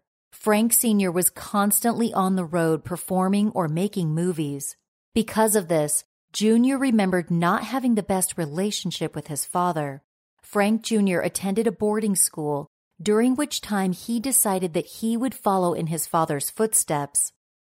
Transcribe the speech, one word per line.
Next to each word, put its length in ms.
Frank 420
Senior 380
was 180
constantly 840
on 240
the 100
road 380
performing 680
or 160
making 480
movies. 600
Because 420
of 120
this, 360
Junior 460
remembered 500
not 360
having 280
the 80
best 380
relationship 720
with 140
his 180
father. 560
Frank 400
Junior 400
attended 460
a 40
boarding 440
school, 500
during 320
which 280
time 320
he 260
decided 540
that 120
he 300
would 180
follow 400
in 140
his 180
father's 440
footsteps. 840